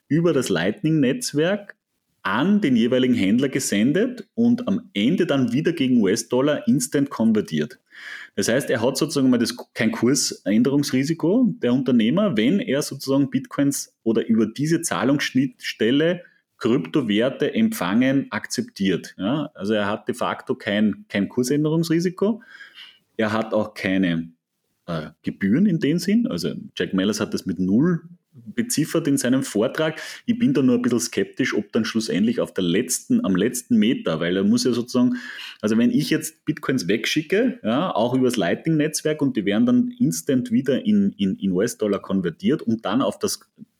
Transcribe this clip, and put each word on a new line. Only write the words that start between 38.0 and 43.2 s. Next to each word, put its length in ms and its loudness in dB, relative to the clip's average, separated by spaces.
übers 240 2
Lightning-Netzwerk 840 -2
und 140 0
die 80 0
werden 220 2
dann 340 2
instant 520 0
wieder 340 0
in, 320 4
in, 180 0
in 160 -2
U-S-Dollar 480 0
konvertiert 640 -2
und 240 -4
dann 160 0
auf 180 -2
das 220 -4